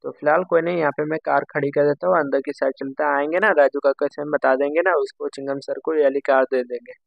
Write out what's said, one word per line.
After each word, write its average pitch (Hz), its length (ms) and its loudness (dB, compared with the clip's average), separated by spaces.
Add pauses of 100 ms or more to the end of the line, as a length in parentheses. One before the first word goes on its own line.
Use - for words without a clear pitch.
तो 139 80 -8
फिलहाल 151 320 0
कोई 170 180 2
नहीं, 175 160 -2
यहाँ 151 140 0
पे 151 140 -4
मैं 156 200 -4
कार 143 180 2
खड़ी 143 280 -4
कर 147 140 2
देता 147 220 0
हूँ, 185 100 2
अंदर 139 220 0
की 143 120 -8
साइड 139 220 -2
चलते 135 320 -8
आएंगे 147 340 0
ना, 214 120 2
राजू 143 280 4
काका 143 280 0
से - 140 -8
हम 147 100 -8
बता 131 240 2
देंगे 143 260 0
ना 180 120 2
उसको, 147 340 -4
चिंगम 139 320 -8
सर - 200 -10
को 160 160 -4
ये 151 80 2
वाली 139 160 2
कार 135 240 2
दे 127 200 0
देंगे। 123 300 -12 (140)